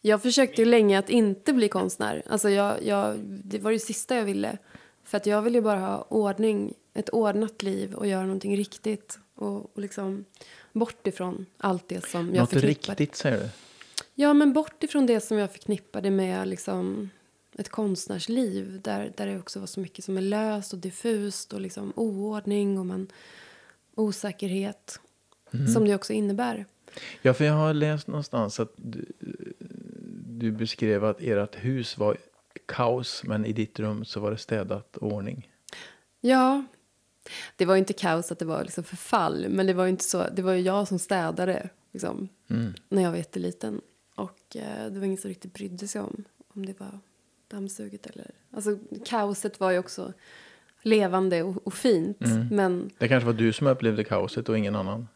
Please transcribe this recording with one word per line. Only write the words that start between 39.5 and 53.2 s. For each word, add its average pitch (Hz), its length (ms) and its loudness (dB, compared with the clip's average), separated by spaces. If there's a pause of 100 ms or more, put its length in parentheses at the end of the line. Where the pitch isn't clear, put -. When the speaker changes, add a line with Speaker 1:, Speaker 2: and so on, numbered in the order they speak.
Speaker 1:
det 185 60 4
var 180 100 2
ju 185 60 2
inte 185 140 0
så, - 200 0 (120)
det 190 60 0
var 185 120 2
ju 180 80 2
jag 190 260 2
som 185 120 -2
städade, 180 720 -2 (220)
liksom, - 380 -6 (180)
Speaker 2:
Mm. 113 260 -2 (160)
Speaker 1:
när 196 120 2
jag 180 80 2
var 170 80 -2
jätteliten. 180 640 -6 (340)
Och, - 400 -12
eh, 214 360 -10
det 196 80 -10
var 196 60 -4
ingen 190 120 -2
som 196 120 -10
riktigt 185 240 -14
brydde 196 340 -10
sig 208 140 -8
om, 202 220 -8 (300)
om 196 120 -10
det 190 140 -12
var 196 200 -16 (480)
dammsuget 202 600 -12
eller... - 240 -16 (200)
Alltså, 208 260 -2 (280)
kaoset 202 540 -2
var 185 120 2
ju 180 80 4
också 185 340 -8 (680)
levande 185 600 4
och, 190 240 -4
och 190 60 -6
fint, 196 520 2
Speaker 2:
Mm. 117 260 2
Speaker 1:
men 190 460 2
Speaker 2:
Det 120 100 2
kanske 123 180 6